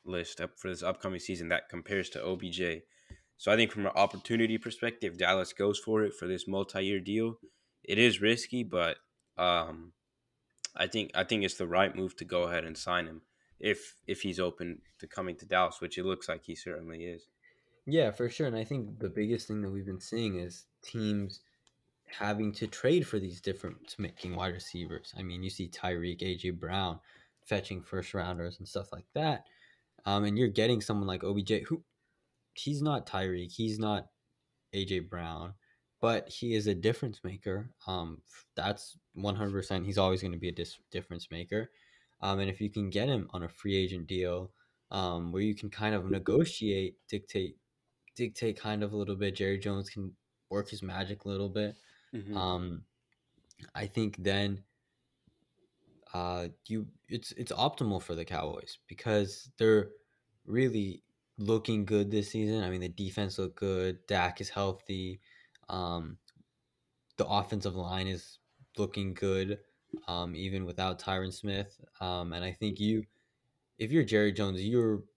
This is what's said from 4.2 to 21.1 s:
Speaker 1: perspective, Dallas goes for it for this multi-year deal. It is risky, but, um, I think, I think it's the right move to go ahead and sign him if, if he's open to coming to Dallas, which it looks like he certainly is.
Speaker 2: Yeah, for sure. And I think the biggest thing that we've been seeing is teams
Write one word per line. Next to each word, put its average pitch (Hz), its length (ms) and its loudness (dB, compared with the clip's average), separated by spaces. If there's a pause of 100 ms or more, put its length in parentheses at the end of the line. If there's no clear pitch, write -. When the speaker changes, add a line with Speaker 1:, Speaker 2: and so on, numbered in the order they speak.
Speaker 1:
perspective, 113 580 -4
Dallas 92 380 4
goes 104 240 2
for 110 240 2
it 101 100 2
for - 140 -8
this 92 200 -2
multi-year 95 540 0
deal. 110 380 0 (440)
It 101 140 0
is 110 240 8
risky, 120 440 2
but, 87 340 0 (400)
um, 85 560 2 (840)
I 92 100 2
think, 107 280 -2
I 92 100 4
think 107 180 2
it's 92 140 2
the 90 100 -2
right 90 300 4
move 92 200 -2
to 82 100 -10
go 87 160 0
ahead 85 240 0
and 80 100 -8
sign 87 300 0
him 80 160 -12 (360)
if, - 380 -2 (100)
if 98 140 -4
he's 92 180 -4
open 87 440 -4 (160)
to - 80 -16
coming 92 300 -6
to - 100 -18
Dallas, 92 340 2
which 90 160 -6
it 90 80 -4
looks 92 240 -2
like - 160 -4
he 85 100 -8
certainly 82 500 -10
is. 85 240 -12 (580)
Speaker 2:
Yeah, 143 240 4
for 120 180 0
sure. 151 180 -2
And 117 80 -2
I 113 100 -2
think 107 340 -6
the 104 100 -4
biggest 107 400 0
thing 107 140 -2
that 98 80 -2
we've 98 160 -6
been 95 160 -8
seeing 110 360 -2
is 87 280 -10 (160)
teams 104 580 -2 (640)